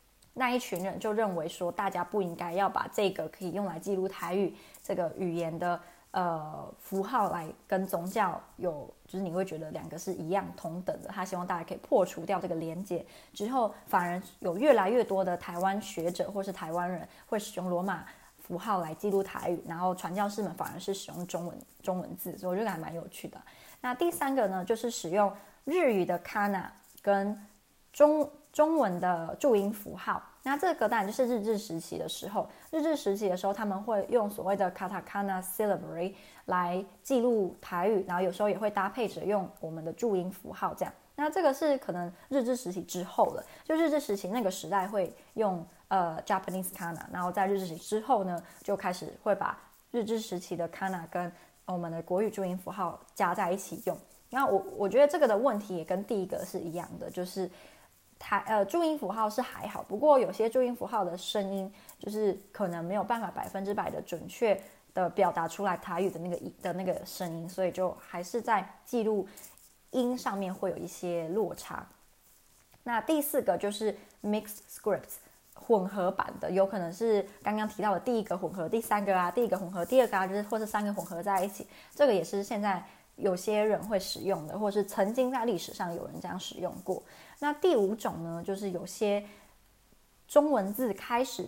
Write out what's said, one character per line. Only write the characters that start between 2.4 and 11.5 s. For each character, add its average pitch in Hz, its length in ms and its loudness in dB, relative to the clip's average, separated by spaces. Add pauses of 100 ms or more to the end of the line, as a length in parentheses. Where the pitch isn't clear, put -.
要 190 160 4
把 - 240 -2
这 202 180 4
个 160 180 -4
可 - 160 -12
以 170 60 -2
用 202 160 -2
来 165 120 -6
记 196 180 -2
录 185 120 0
台 175 280 -4
语 196 200 0 (260)
这 - 120 -2
个 170 220 0
语 175 180 -2
言 165 240 -2
的， 175 200 0 (340)
呃， 156 640 -2
符 196 240 -2
号 214 280 2
来 165 220 -6 (140)
跟 190 200 0
宗 175 200 -2
教 190 340 0 (160)
有， - 320 -4 (180)
就 185 120 -8
是 - 20 -2
你 180 120 -2
会 185 120 0
觉 165 140 -8
得 156 140 -8
两 160 160 -8
个 160 100 -10
是 180 160 -4
一 160 160 -6
样 185 160 0 (100)
同 170 260 -8
等 - 200 -4
的。 - 60 -12
他 202 160 -6
希 190 100 -6
望 180 100 -2
大 180 140 -2